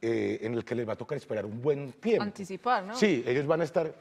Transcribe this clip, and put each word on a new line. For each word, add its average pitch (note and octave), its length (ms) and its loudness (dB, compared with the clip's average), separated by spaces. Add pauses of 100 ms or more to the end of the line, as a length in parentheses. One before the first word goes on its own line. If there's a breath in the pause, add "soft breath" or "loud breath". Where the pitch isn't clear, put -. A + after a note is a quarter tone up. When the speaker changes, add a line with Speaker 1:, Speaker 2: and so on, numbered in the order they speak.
Speaker 1:
eh, A2 400 0
en A2 120 -2
el A#2 120 -2
que A#2+ 100 -4
les A#2 120 -2
va G#2+ 60 -2
a - 40 -4
tocar C#3 200 -6
esperar G#2+ 280 -4
un G#2+ 160 -8
buen C#3 320 0
tiempo. G#3 300 2
Speaker 2:
Anticipar, G3+ 600 -2
¿no? G3+ 120 -10
Speaker 1:
Sí, G3 300 4
ellos C3+ 220 2
van D#3+ 140 4
a - 20 2
estar, D#3+ 240 0 (140)